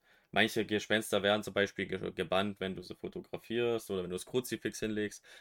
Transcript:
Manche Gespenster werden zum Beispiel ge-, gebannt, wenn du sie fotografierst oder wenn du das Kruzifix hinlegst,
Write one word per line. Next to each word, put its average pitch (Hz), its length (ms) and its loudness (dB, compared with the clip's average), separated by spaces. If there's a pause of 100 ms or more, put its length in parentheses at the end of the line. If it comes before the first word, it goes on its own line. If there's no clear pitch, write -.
(320)
Manche 107 340 4
Gespenster 104 580 2
werden 104 200 6
zum 95 100 -8
Beispiel 98 340 0
ge-, 92 240 -4
gebannt, 95 480 0
wenn 95 160 -4
du 90 80 -8
sie 80 120 -12
fotografierst 113 920 -2
oder 95 140 0
wenn 87 60 -6
du 90 60 -4
das 92 100 -6
Kruzifix 117 540 -2
hinlegst, 107 440 -4 (180)